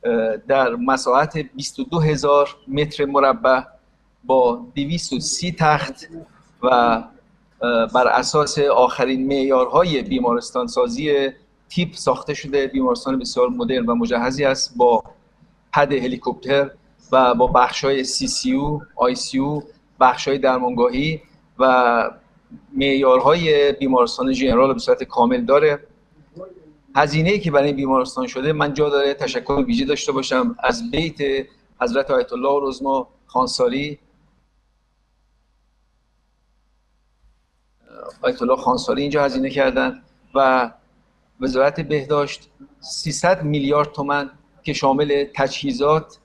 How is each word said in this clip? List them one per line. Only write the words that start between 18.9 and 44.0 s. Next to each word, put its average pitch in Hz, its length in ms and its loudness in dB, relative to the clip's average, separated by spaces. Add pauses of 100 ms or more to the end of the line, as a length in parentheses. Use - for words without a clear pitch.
آی 127 200 0
سی - 220 -6
یو، 143 240 -2 (380)
بخش‌های 131 380 2
درمانگاهی 127 840 0 (380)
و 123 520 2 (640)
معیارهای 139 960 4
بیمارستان 131 640 0
ژنرال 127 400 2
به 117 60 -4
صورت 123 240 0
کامل 123 420 0
داره. 143 340 4 (1160)
هزینه‌ای 156 440 2
که 165 120 -2
برای 143 160 4
این 143 80 0
بیمارستان 131 520 0
شده، 131 260 -4
من 147 200 0
جا 147 160 0
داره 139 240 2
تشکر 131 540 -2
ویژه 120 180 0
داشته 143 260 -4
باشم 131 520 -2
از 117 280 -2
بیت 143 560 -4 (340)
حضرت 131 300 -2
آیت 123 220 0
الله 127 160 -2
العظما 135 580 -2 (200)
خانساری، 127 720 -2 (4000)
آیت 127 200 -2
الله 123 140 2
خانساری 127 460 -2
اینجا 143 220 0
هزینه 135 260 -2
کردن 131 520 0 (340)
و 131 360 2 (720)
وزارت 135 400 0
بهداشت 143 680 -2 (300)
سیصد 170 640 -2
میلیارد 147 480 0
تومان 143 400 -4 (320)